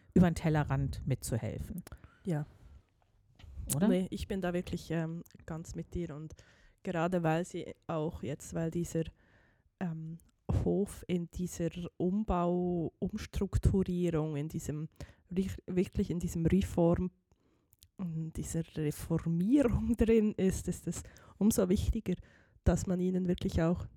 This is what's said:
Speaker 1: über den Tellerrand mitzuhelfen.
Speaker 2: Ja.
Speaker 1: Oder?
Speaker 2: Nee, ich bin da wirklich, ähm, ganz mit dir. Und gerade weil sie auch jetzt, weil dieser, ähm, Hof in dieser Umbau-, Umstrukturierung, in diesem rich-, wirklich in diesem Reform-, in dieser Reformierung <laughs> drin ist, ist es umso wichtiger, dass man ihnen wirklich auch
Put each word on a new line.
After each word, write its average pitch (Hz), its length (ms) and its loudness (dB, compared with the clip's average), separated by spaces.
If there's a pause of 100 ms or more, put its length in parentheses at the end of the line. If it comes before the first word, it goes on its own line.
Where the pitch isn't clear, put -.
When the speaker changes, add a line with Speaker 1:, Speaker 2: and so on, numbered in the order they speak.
(140)
Speaker 1:
über 175 160 8
den 160 60 -2
Tellerrand 143 680 0
mitzuhelfen. - 800 -4 (420)
Speaker 2:
Ja. 151 220 -2 (1300)
Speaker 1:
Oder? 180 140 2
Speaker 2:
Nee, 185 220 2
ich - 180 -8
bin 196 120 -4
da 180 120 -2
wirklich, 180 380 -6
ähm, 165 320 -4 (240)
ganz 165 280 -10
mit 165 200 -10
dir. 170 200 -6
Und 156 200 -12 (480)
gerade 175 400 0
weil 165 220 2
sie - 300 -10 (140)
auch 165 340 -4
jetzt, - 320 -8
weil 165 160 -2
dieser, 165 340 -2 (760)
ähm, 160 380 -6 (460)
Hof 180 440 0
in 170 220 -2
dieser 175 400 -4 (260)
Umbau-, 180 1000 0
Umstrukturierung, 175 1400 0
in 147 120 -4
diesem 156 400 -6 (460)
rich-, 190 220 -2 (100)
wirklich 185 440 0
in 165 80 -2
diesem 170 280 -2
Reform-, 180 640 4 (880)
in 160 340 -6
dieser 160 300 -4 (140)
Reformierung 196 1200 2
<laughs> - 0 -
drin 220 400 6
ist, 185 320 2
ist - 200 -4
es - 140 -4 (360)
umso 202 300 4
wichtiger, 202 460 2 (500)
dass 170 220 4
man 180 140 0
ihnen 185 280 0
wirklich 180 340 0
auch 170 240 2 (100)